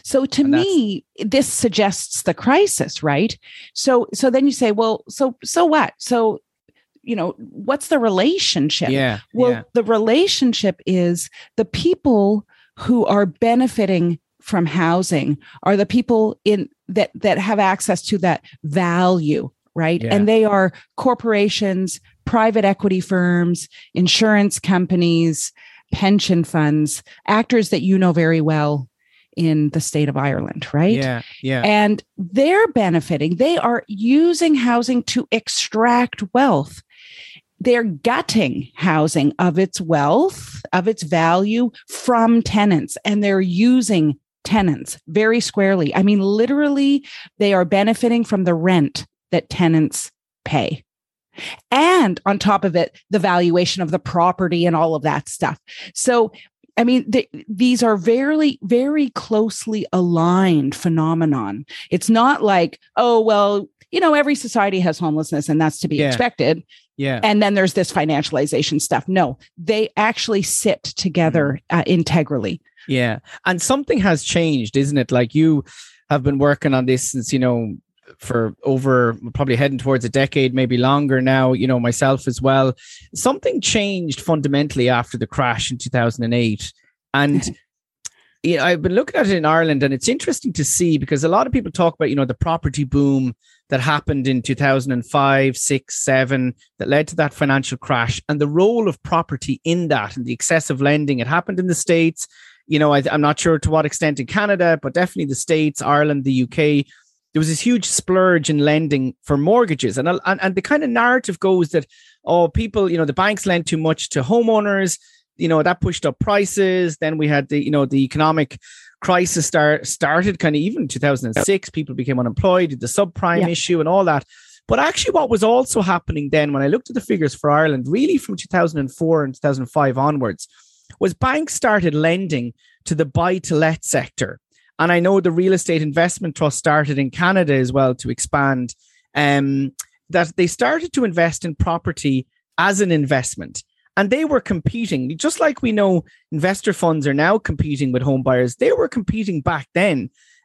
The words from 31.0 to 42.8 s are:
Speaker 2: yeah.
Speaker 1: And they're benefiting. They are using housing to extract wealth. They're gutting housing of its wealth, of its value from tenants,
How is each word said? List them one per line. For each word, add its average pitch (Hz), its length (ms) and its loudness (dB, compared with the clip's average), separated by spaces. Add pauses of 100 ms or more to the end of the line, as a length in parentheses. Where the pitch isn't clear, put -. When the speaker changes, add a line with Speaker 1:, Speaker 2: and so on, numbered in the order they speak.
Speaker 2:
yeah. 131 220 -4
Speaker 1:
And 208 380 2 (160)
they're 277 500 2
benefiting. 170 680 0
They 311 200 2
are 240 320 -2
using 302 680 2
housing 240 500 0
to - 280 -4
extract 240 920 0 (120)
wealth. 226 480 0 (760)
They're 240 260 2
gutting 214 880 -2
housing 156 640 2
of 175 200 2
its 190 220 -2
wealth, 165 840 0 (120)
of 180 120 0
its 220 160 -2
value 180 680 0 (180)
from 233 540 2
tenants, 202 640 0